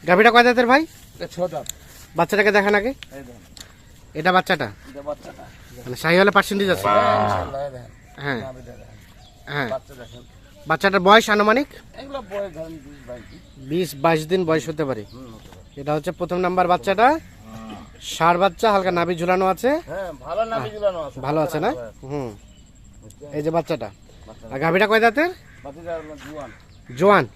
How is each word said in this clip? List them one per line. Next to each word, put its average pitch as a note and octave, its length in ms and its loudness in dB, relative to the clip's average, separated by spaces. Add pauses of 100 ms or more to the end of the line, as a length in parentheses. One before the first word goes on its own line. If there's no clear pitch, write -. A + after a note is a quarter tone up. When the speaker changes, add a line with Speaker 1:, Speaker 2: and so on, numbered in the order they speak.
Speaker 1:
গাভীটা F#3+ 260 8
কয় A#3+ 140 8
দাঁতের A#3+ 240 4
ভাই? C#4+ 100 6 (340)
Speaker 2:
এটা - 200 -10
ছ - 20 -12 (160)
দাঁত। D3 140 -8 (500)
Speaker 1:
বাচ্চাটাকে G3 400 4
দেখান G3+ 220 4
আগে। A3+ 120 -2
Speaker 2:
এই C#4 360 -14
দেখেন। - 920 -18
Speaker 1:
এটা F3 180 2
বাচ্চাটা? E3+ 300 0 (240)
Speaker 2:
এটা C#3 180 -16
বাচ্চাটা। - 340 -12 (420)
Speaker 1:
মানে B2 180 -8
শাহিওয়ালা F#3 340 6
পার্সেন্টেজ G3 380 0
আছে? G2 120 -4
Speaker 2:
হ্যাঁ, G#2 360 4
ইনশাআল্লাহ, G#2 440 -2
এই C#3 80 -10
দেখেন। B2 160 -18 (320)
Speaker 1:
হ্যাঁ। C#3 220 -4
Speaker 2:
নাভি B2+ 240 -14
দেখেন। - 200 -20 (640)
Speaker 1:
হ্যাঁ। C#3 220 -4
Speaker 2:
বাচ্চা C3+ 260 -12
দেখেন। A#2 200 -20 (480)
Speaker 1:
বাচ্চাটার F#3+ 380 0
বয়স A3 180 8 (100)
আনুমানিক? A3 320 2 (340)
Speaker 2:
এগুলো C#4 180 -12 (120)
বয়স G3+ 260 -8
ধরেন D#3+ 160 -12 (120)
বিশ C#3+ 220 -20
বাইশ B2 220 -14
দিন। - 100 -20 (300)
Speaker 1:
বিশ E3+ 200 -2 (140)
বাইশ D#3+ 180 4 (100)
দিন F#3+ 180 0
বয়স D#3+ 200 0
হতে D#3 200 -4
পারে। A2 140 -6
Speaker 2:
হুম, A#2+ 320 -18
হতে - 180 -20
পারে। - 280 -18
Speaker 1:
এটা C#3+ 140 -4
হচ্ছে D#3 240 -4
প্রথম F3 260 -4
নাম্বার F3+ 260 2
বাচ্চাটা। F#3+ 360 4 (1080)
ষাঁড় E3+ 280 4
বাচ্চা, G3 300 0
হালকা F#3 240 2
নাভি E3+ 240 0
ঝুলানো F#3 320 2
আছে। A#3 160 -2 (220)
Speaker 2:
হ্যাঁ, F#3 180 -8 (160)
ভালো F3 160 -4 (100)
নাভি A3+ 100 -4
Speaker 1:
হ্যাঁ। G#3+ 140 -8
Speaker 2:
ঝুলানো G3+ 300 -2
আছে। C#3 120 -14 (100)
Speaker 1:
ভালো D3+ 180 0
আছে C#3 200 -4
না? A#3+ 60 0
Speaker 2:
হ্যাঁ। A#2 200 -10 (200)
Speaker 1:
হুম। C#3 180 -6 (720)
Speaker 2:
বুঝছেন? - 340 -20
Speaker 1:
এই D3+ 100 -4
যে D#3+ 120 0
বাচ্চাটা। C3+ 320 -4 (380)
Speaker 2:
বাচ্চাটা। - 260 -18
Speaker 1:
আর C3+ 100 -8
গাভীটা F3+ 280 2
কয় A3 140 4
দাঁতের? C#4+ 240 2 (360)
Speaker 2:
বাচ্চাটা C#4 320 -12
হলো D3+ 180 -12 (100)
জোয়ান। D3 240 -14 (500)
Speaker 1:
জোয়ান। F#3 260 6 (100)